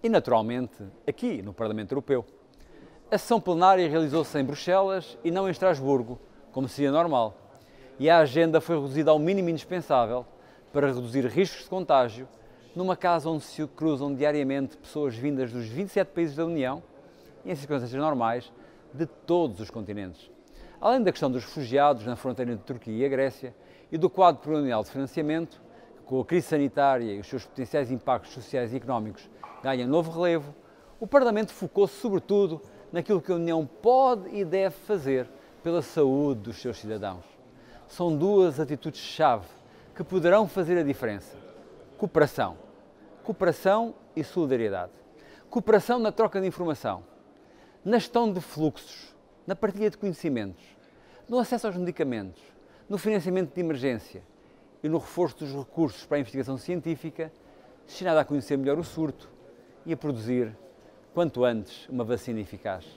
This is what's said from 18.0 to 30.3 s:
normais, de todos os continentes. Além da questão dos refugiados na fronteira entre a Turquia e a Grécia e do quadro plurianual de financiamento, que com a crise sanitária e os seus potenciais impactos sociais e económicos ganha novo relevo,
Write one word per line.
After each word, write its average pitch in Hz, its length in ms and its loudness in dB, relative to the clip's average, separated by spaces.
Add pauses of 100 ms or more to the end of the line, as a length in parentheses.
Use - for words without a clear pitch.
normais, 123 500 -2 (420)
de 147 120 -4
todos 156 540 0
os 107 100 -10
continentes. 101 640 -12 (480)
Além 240 240 2
da 185 80 4
questão - 180 -2
dos 123 140 -4
refugiados 135 600 2
na 120 100 -6
fronteira 123 380 -6
entre 101 100 -10
a - 20 -20
Turquia 117 280 -10
e 117 120 0
a 143 40 2
Grécia 131 440 -2 (380)
e 165 60 -4
do 165 120 2
quadro 175 320 6
plurianual 139 420 0
de - 60 -8
financiamento, 151 720 -4 (360)
que - 80 -20
com 131 160 -2
a 120 40 -2
crise 170 220 0
sanitária 135 680 2
e 101 60 -8
os 101 80 -14
seus 131 180 -8
potenciais 131 460 -4
impactos 123 420 -2
sociais 123 400 -4
e 135 40 -4
económicos 110 520 -6 (320)
ganha 127 240 -2
novo 165 260 2
relevo, 165 440 -2 (440)